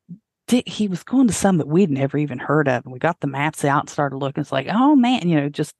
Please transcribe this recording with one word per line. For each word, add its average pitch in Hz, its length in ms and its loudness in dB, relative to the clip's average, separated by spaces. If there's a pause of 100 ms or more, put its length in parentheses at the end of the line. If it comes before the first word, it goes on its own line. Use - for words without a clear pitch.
(480)
di-, 247 180 2
he 208 240 -4
was 175 140 -6
going 262 240 2
to 180 60 0
some 196 260 2
that 139 80 -2
we'd 170 220 2
never 139 280 -2
even 143 220 -4
heard 147 280 0
of. 123 160 0
And 127 80 -18
we 127 80 -16
got 165 220 -2
the 147 60 -4
maps 143 360 -4
out 143 200 2
and - 60 -18
started 139 280 -4
looking. 139 240 -6
It's - 100 -10
like, 135 180 -4
"Oh, 262 280 4
man," 240 320 2
you 156 100 2
know, 143 80 0
just 147 320 -6